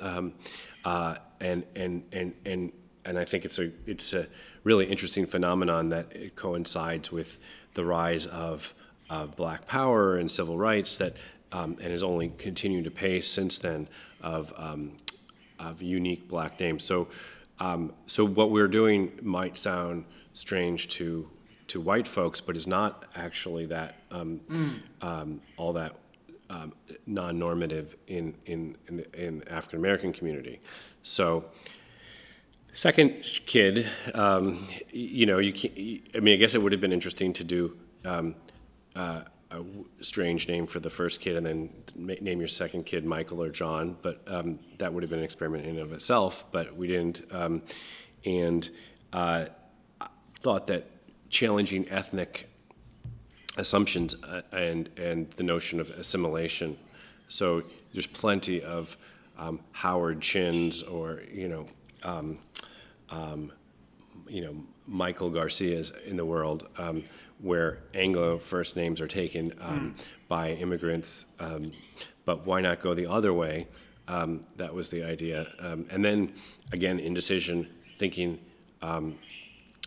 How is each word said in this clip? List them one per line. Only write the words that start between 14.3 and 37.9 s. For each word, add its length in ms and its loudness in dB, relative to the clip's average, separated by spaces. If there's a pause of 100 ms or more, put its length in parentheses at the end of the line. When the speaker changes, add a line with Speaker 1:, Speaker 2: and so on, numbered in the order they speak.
Speaker 1:
um, 400 -8 (640)
of 200 -10
unique 460 0
Black 320 -4
names. 240 0
So, 260 2 (520)
um, 320 -2 (140)
so 180 4
what 260 6
we're 160 8
doing 460 6 (100)
might 340 -2
sound 500 -2 (260)
strange 560 -2
to, 420 -4 (380)
to 120 -4
white 280 2
folks, 320 0
but 160 -4
is 100 -4
not 380 2 (100)
actually 520 -6
that, 280 -6 (160)
um, 300 -6 (100)
Speaker 2:
Mm. 320 -2 (200)
Speaker 1:
um, 380 -6 (160)
all 180 -2
that, 200 -4 (560)
um, 220 -10 (340)
non-normative 920 -2 (100)
in, 280 -4 (120)
in, 300 -6 (120)
in 100 -6
the, 280 -8
in 220 -6
African 300 -6
American 340 4
community. 480 -6 (420)
So, 440 2 (1300)
second 500 6 (240)
kid, 420 6 (240)
um, 560 4
y-, 140 -12 (100)
you 340 2
know, 120 8
you 140 4
can't, 240 -4
y-, 240 -8 (140)
I 60 0
mean, 140 12
I 20 10
guess 180 10
it 80 6
would 100 6
have 80 4
been 120 4
interesting 420 2
to 100 -4
do, 320 0 (280)